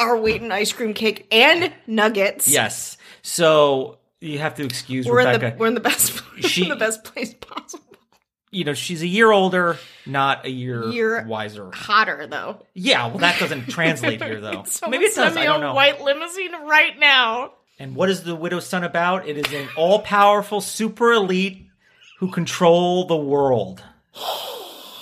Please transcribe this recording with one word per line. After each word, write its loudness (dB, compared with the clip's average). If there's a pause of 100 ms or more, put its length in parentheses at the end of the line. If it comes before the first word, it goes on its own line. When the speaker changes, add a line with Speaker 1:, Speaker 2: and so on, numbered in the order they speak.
Speaker 1:
our 2
weight 0
in -8
ice -2
cream -4
cake -2
and 4 (140)
nuggets. 0
Speaker 2:
Yes. -2 (260)
So 2 (220)
you -8
have -4
to -6
excuse -6
Speaker 1:
We're 4
in 4
Speaker 2:
Rebecca. 0
Speaker 1:
the, -10
we're 2
in 0
the -4
best, -2 (100)
<laughs> -20
we're -12
Speaker 2:
She 0
Speaker 1:
in -2
the -2
best -4
place -10
possible. -18 (680)
Speaker 2:
You -4
know, -2
she's -6
a -4
year 4
older, 2 (280)
not 0
a -6
year -6
Speaker 1:
Year -2
Speaker 2:
wiser. -10
Speaker 1:
hotter, 0
though. -10
Speaker 2:
Yeah, 0
well, -8
that 2
doesn't -4
translate -2
Speaker 1:
<laughs> -
Speaker 2:
here, -8
though. -8
Speaker 1:
Someone -6
Speaker 2:
Maybe 0
it 2
Speaker 1:
send 2
Speaker 2:
does. -6
Speaker 1:
me -2
Speaker 2:
I 0
don't 2
Speaker 1:
a -4
Speaker 2:
know. -4
Speaker 1:
white 2
limousine -4
right 2
now. 2 (280)
Speaker 2:
And -12
what 2
is -2
the -8
Widow's -6
Son -4
about? -2
It -6
is -4
an -8
all-powerful 4
super 0
elite 0 (540)
who -4
control 2
the 0
world. 0 (320)
<gasps> -14 (800)